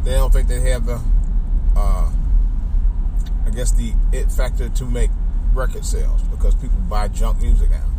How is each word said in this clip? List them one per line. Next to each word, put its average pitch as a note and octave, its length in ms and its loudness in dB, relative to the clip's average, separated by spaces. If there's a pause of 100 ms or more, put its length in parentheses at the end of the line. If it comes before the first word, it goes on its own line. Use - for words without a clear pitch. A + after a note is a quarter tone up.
They - 60 -2
don't - 200 2
think - 160 2
they - 220 -2
have B2+ 160 -2
the, A#2 160 -4 (720)
uh, - 340 2 (1400)
I - 40 0
guess B2 220 -2
the A#2 220 0 (200)
it - 180 0
factor B2 380 -2
to - 160 -2
make A#2+ 260 0 (420)
record B2+ 300 -2
sales - 400 0
because - 320 2
people - 260 0
buy C3 280 0
junk - 320 0
music - 280 4
now. - 140 2 (160)